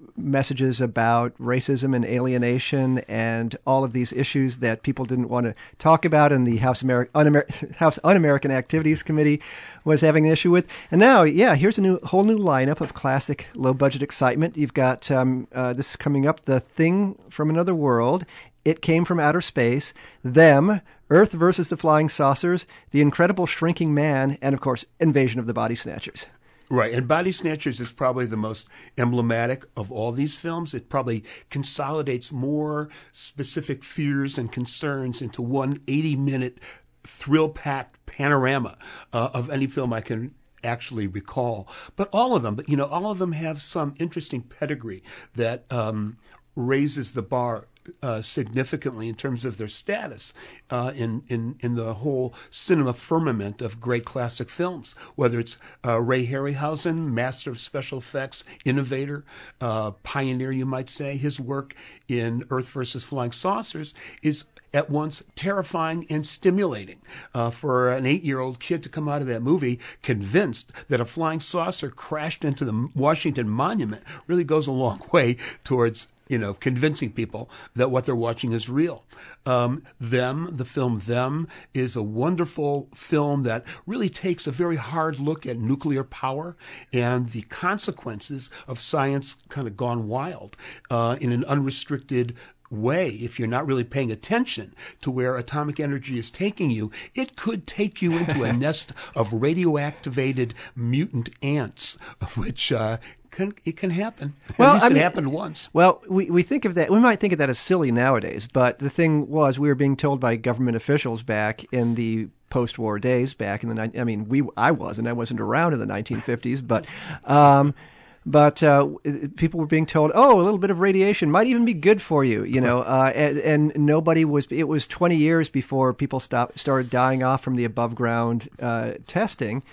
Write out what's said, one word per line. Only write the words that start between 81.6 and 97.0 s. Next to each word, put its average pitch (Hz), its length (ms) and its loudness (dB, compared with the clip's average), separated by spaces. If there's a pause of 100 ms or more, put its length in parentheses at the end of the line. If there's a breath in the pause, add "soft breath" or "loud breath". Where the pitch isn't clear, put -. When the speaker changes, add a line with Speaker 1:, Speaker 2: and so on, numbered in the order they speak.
Speaker 2:
is 127 220 -4
a 113 60 -4
wonderful 143 920 -2
film 147 480 0
that 117 240 -2 (200 loud breath)
really 214 220 -2
takes - 380 -6
a 147 60 -4
very 165 240 -2
hard 147 420 -4
look 156 260 -4
at 123 140 -6
nuclear 135 460 0
power 147 520 -8 (360 loud breath)
and 123 400 0
the 113 100 -8
consequences 135 1040 -8 (200 loud breath)
of 123 120 -10
science 139 560 -2 (120)
kind 139 180 -6
of 101 100 -10
gone 120 300 -4
wild, 127 500 -8 (320 loud breath)
uh, 117 320 0
in 120 120 0
an 123 140 0
unrestricted 131 880 -2 (360 loud breath)
way, 135 380 0
if 113 280 -10
you're 117 120 -4
not 131 180 -2
really 131 160 0
paying 120 300 -4
attention 190 600 -4 (300 loud breath)
to 139 80 -4
where 127 260 0
atomic 147 440 -6
energy 139 360 -4
is 117 140 -8
taking 190 400 -2
you, 107 200 -2 (260 loud breath)